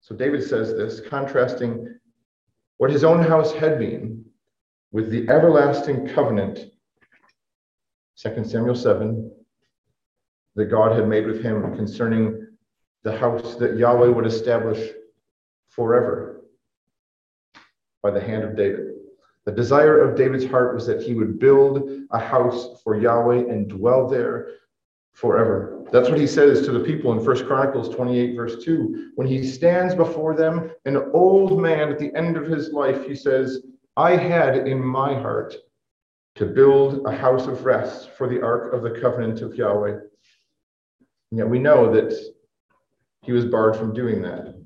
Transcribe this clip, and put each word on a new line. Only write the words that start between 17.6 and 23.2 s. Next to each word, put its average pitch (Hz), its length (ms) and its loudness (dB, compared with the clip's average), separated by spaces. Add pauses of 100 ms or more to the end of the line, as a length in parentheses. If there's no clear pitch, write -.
by 104 80 0
the 101 100 -4
hand 107 240 -6
of 104 100 -8
David. - 400 -4 (520)
The - 60 -6
desire 143 480 4
of 131 160 2
David's 127 300 0
heart 123 280 0
was 110 120 -6
that 113 160 -2
he 120 120 -4
would 107 260 -2
build 139 500 4 (220)
a 120 60 -2
house 120 640 -2
for 107 120 -2
Yahweh 120 560 2